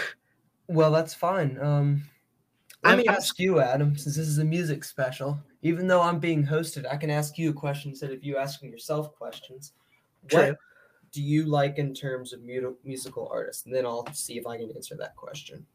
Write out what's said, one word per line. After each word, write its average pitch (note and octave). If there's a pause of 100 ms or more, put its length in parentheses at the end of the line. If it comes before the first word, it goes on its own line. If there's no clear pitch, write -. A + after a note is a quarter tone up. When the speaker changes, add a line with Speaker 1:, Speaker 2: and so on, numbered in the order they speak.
(680)
Speaker 1:
Well, D#3
that's D#3+
fine. E3+
Um, C#3+ (800)
let F3
Speaker 2:
I'm, G3
Speaker 1:
me A#3
Speaker 2:
I'm G3
Speaker 1:
ask -
you, F3+
Adam, C#3+
since C#3+
this D#3
is D3
a D#3
music D#3
special, C#3 (220)
even E3+
though F3+
I'm E3+
being D#3
hosted, D#3
I C#3+
can D3+
ask D3+
you D#3+
questions C#3+
instead C3+
of C3
you C#3+
asking C3+
yourself D3+
questions. B2+ (540)
Speaker 2:
True. D#3 (100)
Speaker 1:
What D3 (540)
do D3
you D3+
like C#3+
in C#3
terms C3
of A#2+
mu-, B2+
musical C3
artists? -
And B2
then B2
I'll A#2+
see -
if A#2
I A#2
can A2+
answer -
that -
question. -